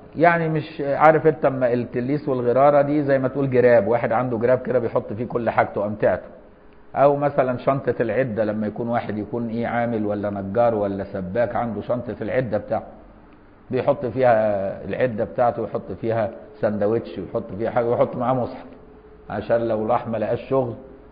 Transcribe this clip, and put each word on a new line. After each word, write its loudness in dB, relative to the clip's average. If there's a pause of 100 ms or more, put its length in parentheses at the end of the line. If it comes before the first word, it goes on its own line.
(160)
يعني 4
مش -6
عارف 6
انت 2
اما 2
التليس -2
والغرارة 6
دي 2
زي 2
ما 0
تقول -2
جراب، 6
واحد 2
عنده 0
جراب 2
كده 0
بيحط -4
فيه -6
كل -2
حاجته 0
أمتعته. 0 (680)
أو 6
مثلًا 0
شنطة -2
العدة، 0
لما -2
يكون -6
واحد -4
يكون -6
إيه، -4
عامل -2
ولا -2
نجار 0
ولا -2
سباك، -4
عنده -4
شنطة -4
العدة -2
بتاعته، -4 (840)
بيحط 0
فيها 2
العدة -2
بتاعته، 0
ويحط -8 (100)
فيها -2 (280)
سندوتش، 0
ويحط -8
فيها -4
حاجة، 0
ويحط 0
معاه 0
مصحف -6 (640)
عشان -2
لو -2
راح 0
ما -4
لقاش -4
شغل 0 (380)